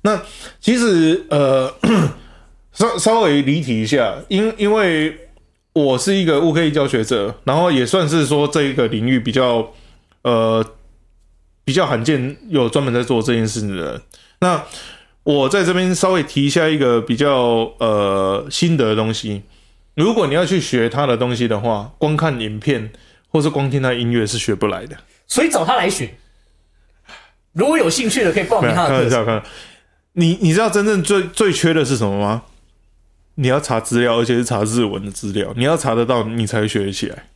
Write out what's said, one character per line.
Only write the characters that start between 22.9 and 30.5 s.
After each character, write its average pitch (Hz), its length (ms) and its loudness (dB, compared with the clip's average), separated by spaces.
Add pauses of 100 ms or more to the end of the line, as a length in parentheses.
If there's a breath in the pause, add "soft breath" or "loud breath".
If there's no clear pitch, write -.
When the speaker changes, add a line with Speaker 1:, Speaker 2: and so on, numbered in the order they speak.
Speaker 1:
或 156 120 0
是 151 80 0
光 139 200 -2
听 135 120 -2
他 131 80 0
的 123 60 0
音 120 160 -2
乐 113 160 2
是 117 100 -6
学 107 160 -2
不 101 140 -2
来 98 180 -4
的。 151 120 -18 (300 soft breath)
Speaker 2:
所 - 160 0
以 330 60 2
找 247 140 0
他 233 120 0
来 185 140 0
学。 135 240 -6 (1400 loud breath)
如 180 140 0
果 320 100 2
有 202 120 2
兴 233 200 -2
趣 247 140 0
的， 170 100 2
可 202 80 0
以 - 20 -2
报 202 180 0
名 120 120 2
他 170 160 0
的 - 0 -
课 135 80 2
程。 127 40 2
Speaker 1:
没 - 20 2
有， 123 60 0
开 127 60 2
玩 113 100 0
笑， - 0 -
开 117 60 0
玩 107 100 -2
笑。 - 80 -20 (640 loud breath)
你， 170 280 2
你 170 100 4